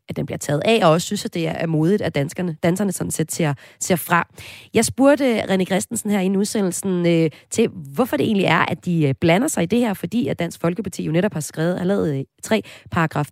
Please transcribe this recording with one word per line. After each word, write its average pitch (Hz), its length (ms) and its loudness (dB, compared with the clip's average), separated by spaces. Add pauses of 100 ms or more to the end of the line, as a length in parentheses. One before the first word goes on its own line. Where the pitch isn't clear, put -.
at - 60 -8
den 147 100 -4
bliver - 120 -8
taget 147 280 -2
af, 226 200 4
og 160 60 8
også 170 140 2
synes, - 200 -4
at - 80 -8
det 165 140 -2
er, 160 60 -4
er - 140 -4
modigt, 165 340 2
at - 140 -4
danskerne, 156 480 -4
danserne 185 280 0
sådan - 200 -6
set - 200 -4
ser, 147 220 0 (260)
ser - 160 0
fra. - 320 0 (460)
Jeg 233 120 4
spurgte, 277 400 4
øh, 233 120 2
René 190 280 0
Christensen 202 460 -2
her 202 100 2
i 190 160 2
udsendelsen, 190 680 0
øh, 165 240 4 (200)
til, - 200 0 (260)
hvorfor 262 220 0
det - 80 0
egentlig 196 200 2
er, 170 260 2
at - 140 -8
de, 165 220 2
øh, 135 140 0
blander 175 260 4
sig - 160 -2
i - 20 2
det 233 140 0
her, 233 140 0
fordi 208 340 -2
at 170 120 -4
Dansk 165 220 -6
Folkeparti 175 440 -4
jo 156 60 -2
netop 180 220 2
har 160 60 -4
skrevet, 165 380 -2
har 180 80 -4
lavet, 180 340 0
øh, 135 60 -6 (180)
tre 214 180 0 (300)
paragraf 156 400 0